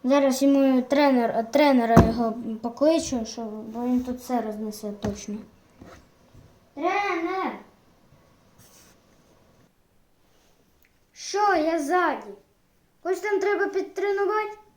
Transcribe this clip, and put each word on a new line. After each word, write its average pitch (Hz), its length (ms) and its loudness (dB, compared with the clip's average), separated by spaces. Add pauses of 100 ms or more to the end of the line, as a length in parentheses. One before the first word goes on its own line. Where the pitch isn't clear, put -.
Зараз 269 360 4
йому 269 400 4
тренер, 254 680 2
тренера 247 560 6
його 226 280 -2 (280)
покличу, 269 640 0
що, - 160 -12
бо 220 420 -10
він 247 200 -2
тут 254 140 -8
все 247 220 -4
рознесе 214 520 -8
точно. 208 440 -8 (1400)
Тренер! 349 840 -4 (3500)
Що, 403 420 0
я 320 240 0
ззаді? 285 520 -2 (720)
Хоч 359 160 -2
там 403 220 0
треба 403 260 0
підтренувати? 403 920 -2 (180)